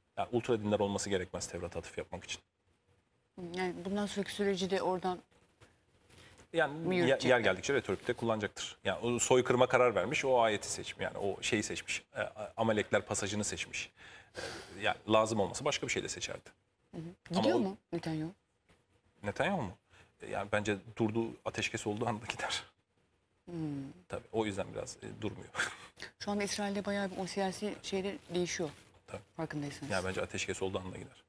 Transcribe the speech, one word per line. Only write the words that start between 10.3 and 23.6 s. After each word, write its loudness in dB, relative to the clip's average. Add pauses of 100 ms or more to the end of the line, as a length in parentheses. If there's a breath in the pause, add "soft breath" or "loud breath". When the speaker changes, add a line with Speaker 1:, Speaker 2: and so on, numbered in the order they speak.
Speaker 1:
ayeti 2
seçmiş. -6
Yani -4
o -2
şeyi 2
seçmiş. -6 (120)
E, -2
a-, -6
Amalekler 2
pasajını -2
seçmiş. -6 (440 loud breath)
E, -8 (400 loud breath)
yani 2 (120)
lazım 4
olmasa -2
başka 0
bir -4
şey 0
de -6
seçerdi. -8 (460)
Speaker 2:
Hı -8
hı. -6 (300)
Speaker 1:
Ama 2
Speaker 2:
Gidiyor 6
Speaker 1:
o 4
Speaker 2:
mu 0 (160)
Netanyahu? -2 (920)
Speaker 1:
Netanyahu 0
mu? -4 (500 soft breath)
E, -12
yani -2
bence 2 (200)
durduğu, 2 (180)
ateşkes -2
olduğu 0
anda -2
gider. -4 (840)
Speaker 2:
Hmm. -10 (520)